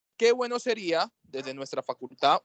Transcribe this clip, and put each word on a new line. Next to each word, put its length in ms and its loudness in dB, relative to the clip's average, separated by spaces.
qué 140 6
bueno 260 -2
sería, 540 -2
desde 300 -10
nuestra 300 -8
facultad, 600 0